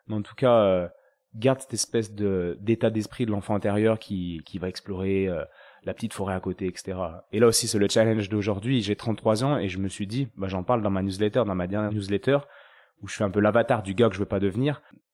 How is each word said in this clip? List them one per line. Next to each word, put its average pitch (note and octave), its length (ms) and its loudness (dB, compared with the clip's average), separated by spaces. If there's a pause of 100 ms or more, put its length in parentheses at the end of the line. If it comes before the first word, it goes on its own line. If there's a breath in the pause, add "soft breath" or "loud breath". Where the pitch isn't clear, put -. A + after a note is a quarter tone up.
Mais G#2+ 80 -6
en G#2 60 -2
tout - 140 -12
cas, B2 280 6
euh, F#2 240 4 (480 soft breath)
garde C3 260 0
cette - 140 -16
espèce G#2+ 380 -2
de, F#2+ 460 -2
d'état A2+ 300 2
d'esprit A2 380 -4
de A2 40 0
l'enfant G#2 240 -2
intérieur G#2+ 440 2
qui, F2+ 460 -6
qui - 120 -10
va F2+ 120 -4
explorer, F#2+ 580 -2
euh, E2 160 -4 (400 loud breath)
la F#2+ 100 -6
petite - 200 -8
forêt F#2+ 200 -4
à F#2 60 -4
côté, F#2+ 260 -6
et F2+ 100 -4
cetera. F2+ 560 -8
Et G#2+ 80 0
là A#2 80 8
aussi, A2+ 200 4
c'est A2+ 120 0
le G2+ 80 4
challenge A2 400 2
d'aujourd'hui. G#2+ 540 0
J'ai G2+ 140 0
trente-trois A2 500 0
ans C#3+ 140 2
et F#2+ 100 -2
je F2+ 80 -8
me G2 100 -2
suis G2 200 -8
dit, B2 280 -4
bah, F#2+ 120 -6
j'en F#2+ 160 -4
parle A#2+ 180 0
dans G#2 80 0
ma F#2+ 140 0
newsletter, G#2 420 0
dans G2+ 100 -2
ma F2+ 120 -2
dernière G#2 260 -2
newsletter, G2+ 460 0 (640 loud breath)
où G2 40 -12
je - 80 -12
fais - 80 -2
un G2+ 60 2
peu G2 100 0
l'avatar G#2+ 440 4
du G2 100 -6
gars A2+ 160 4
que F#2+ 60 -6
je G2 40 -4
veux G2+ 60 -2
pas G2+ 140 -2
devenir. A2+ 420 -2 (320 loud breath)